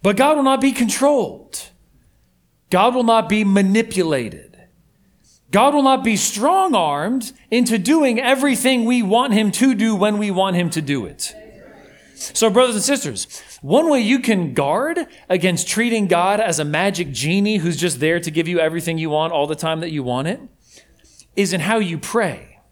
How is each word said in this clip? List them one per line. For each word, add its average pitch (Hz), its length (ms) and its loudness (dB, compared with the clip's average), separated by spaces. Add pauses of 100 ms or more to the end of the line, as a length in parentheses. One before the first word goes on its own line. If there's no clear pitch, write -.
But 202 140 2
God 294 200 4
will 285 60 0
not 269 180 2
be 269 100 2
controlled. 247 960 -2 (1000)
God 214 240 2
will 254 100 0
not 226 240 2
be 214 160 0
manipulated. 190 1200 0 (840)
God 254 220 4
will 294 100 2
not 262 200 2
be 220 120 0
strong-armed 226 1160 0 (180)
into 240 280 0
doing 247 420 2
everything 262 680 0
we 247 160 2
want 220 320 2
him 214 200 2
to 262 200 2
do 220 220 0
when 208 220 0
we 208 120 -2
want 190 260 0
him 175 160 0
to 160 100 -4
do 135 240 -4
it. - 280 -12 (840)
So, - 340 0
brothers 240 260 2
and 196 80 -2
sisters, 190 580 -4 (200)
one 254 280 2
way 277 100 4
you 233 200 2
can 180 340 0
guard 240 540 -2 (220)
against 180 380 0
treating 226 400 0
God 180 320 2
as 175 200 -2
a 151 60 -2
magic 160 460 -2
genie 190 460 0
who's 165 200 -2
just 165 220 -2
there 160 200 0
to 165 120 -6
give 160 160 -2
you 175 120 -2
everything 165 380 -2
you 160 120 -4
want 156 240 -2
all 147 140 0
the 156 80 -4
time 160 260 -4
that 170 100 -8
you 147 120 -4
want 127 240 -2
it 220 120 -6 (960)
is 185 180 0
in 180 80 -2
how 214 160 0
you 170 200 -4
pray 185 640 -6 (120)